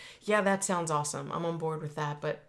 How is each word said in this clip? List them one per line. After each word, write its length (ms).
"Yeah, 180
that 240
sounds 260
awesome. 400
I'm 140
on 120
board 240
with 140
that, 240
but 300